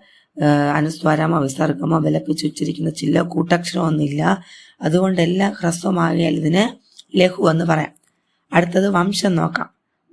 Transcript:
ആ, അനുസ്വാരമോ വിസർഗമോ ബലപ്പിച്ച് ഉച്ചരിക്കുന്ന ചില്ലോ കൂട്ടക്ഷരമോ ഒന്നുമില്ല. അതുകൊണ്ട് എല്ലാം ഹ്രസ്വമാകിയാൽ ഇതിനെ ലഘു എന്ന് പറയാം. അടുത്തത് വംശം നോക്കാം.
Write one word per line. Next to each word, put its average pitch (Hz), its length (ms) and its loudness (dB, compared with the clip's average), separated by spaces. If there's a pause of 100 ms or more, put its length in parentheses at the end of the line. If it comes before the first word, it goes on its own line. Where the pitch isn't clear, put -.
(440)
ആ, 147 300 4
അനുസ്വാരമോ 156 680 0
വിസർഗമോ 156 600 0
ബലപ്പിച്ച് 151 460 -2
ഉച്ചരിക്കുന്ന 160 440 -6
ചില്ലോ 165 340 0
കൂട്ടക്ഷരമോ 175 600 -2
ഒന്നുമില്ല. 156 580 0 (380)
അതുകൊണ്ട് 180 380 2
എല്ലാം 185 400 0
ഹ്രസ്വമാകിയാൽ 170 760 0
ഇതിനെ 165 420 0 (400)
ലഘു 180 340 2
എന്ന് 165 140 0
പറയാം. 156 280 0 (600)
അടുത്തത് 180 380 2
വംശം 180 460 0
നോക്കാം. 165 340 -2 (420)